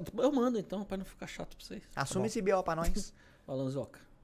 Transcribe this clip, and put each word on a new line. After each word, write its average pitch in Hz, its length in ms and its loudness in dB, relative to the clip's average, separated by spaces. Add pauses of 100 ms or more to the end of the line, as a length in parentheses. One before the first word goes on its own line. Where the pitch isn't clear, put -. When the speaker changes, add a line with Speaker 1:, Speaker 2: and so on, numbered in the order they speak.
(180)
Speaker 1:
eu 269 140 6
mando 247 260 4
então, 196 260 -4
pra 196 120 -4
não 190 80 -6
ficar - 220 -12
chato - 300 -10
pra - 100 -18
vocês. 202 160 -10 (140)
Speaker 2:
Assume 139 180 -2
Speaker 3:
Tá 185 60 2
bom. 208 60 4
Speaker 2:
esse 220 160 -2
B 196 120 4
O 185 80 6
pra 165 140 0
nós. 175 400 2
Speaker 1:
<laughs> - 320 -20
Alanzoca, 135 500 -2 (260)